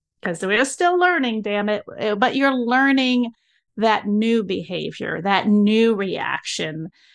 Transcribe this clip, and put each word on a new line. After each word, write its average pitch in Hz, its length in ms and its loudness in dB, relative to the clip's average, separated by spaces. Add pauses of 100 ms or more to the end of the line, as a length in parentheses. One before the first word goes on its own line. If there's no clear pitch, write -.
(220)
'cause 175 220 -6
we're 214 220 2
still 359 340 0
learning, 269 440 0
damn 208 260 -2
it, 208 140 -2 (160)
uh, 208 160 -2
but - 200 0
you're 269 200 2
learning 254 760 2 (460)
that 208 300 2
new 220 360 2
behavior, 165 800 -6
that 196 260 0
new 214 480 4
reaction, 165 920 -6 (260)